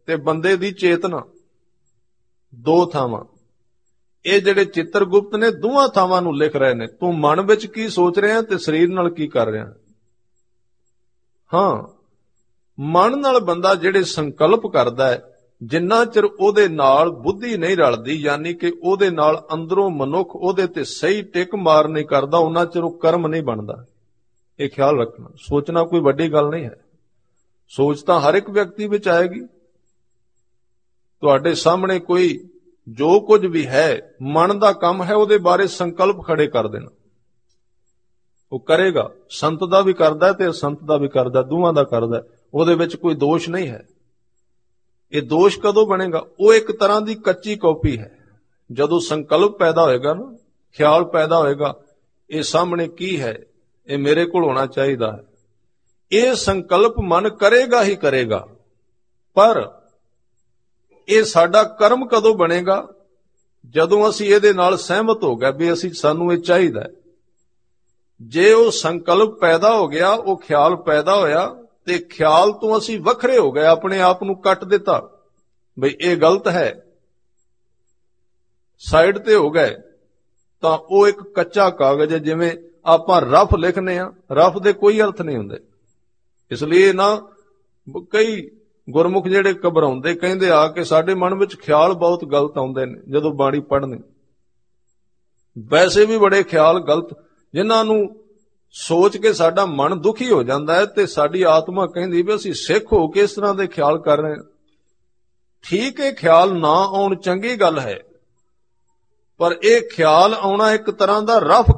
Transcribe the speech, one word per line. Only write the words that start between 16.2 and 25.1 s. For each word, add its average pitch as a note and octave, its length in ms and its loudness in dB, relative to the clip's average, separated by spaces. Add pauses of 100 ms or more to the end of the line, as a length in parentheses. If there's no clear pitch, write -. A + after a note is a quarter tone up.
ਉਹਦੇ G3+ 440 2
ਨਾਲ D3+ 420 2
ਬੁੱਧੀ G3 460 -6
ਨਹੀਂ F3+ 200 -2
ਰਲਦੀ, C3 380 0
ਯਾਨੀ D3+ 400 -4
ਕਿ E3+ 180 -4 (100)
ਉਹਦੇ F#3 280 0
ਨਾਲ D3+ 440 0
ਅੰਦਰੋਂ F#3 360 -2
ਮਨੁੱਖ D#3 460 -6
ਉਹਦੇ F#3 300 -2
ਤੇ E3+ 180 -8
ਸਹੀ G3 380 -4
ਟਿਕ F3+ 320 -6
ਮਾਰ D#3 340 2
ਨਹੀਂ D#3 160 -4
ਕਰਦਾ, C#3+ 340 0
ਉਹਨਾਂ E3 280 0
ਚਿਰ E3+ 180 -4
ਉਹ E3+ 140 -8
ਕਰਮ E3 280 0
ਨਹੀਂ D#3+ 160 -4
ਬਣਦਾ। A#2 440 -10 (720)
ਇਹ C#3+ 120 -6
ਖਿਆਲ D3 300 0
ਰੱਖਣਾ। A#2 360 -8